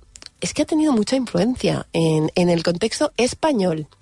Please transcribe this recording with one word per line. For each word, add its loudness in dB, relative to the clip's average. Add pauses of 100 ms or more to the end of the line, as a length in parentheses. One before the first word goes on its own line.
(400)
es -6
que 0
ha 0
tenido 2
mucha 0
influencia -2
en, 2
en 2
el 2
contexto -2
español, 0 (140)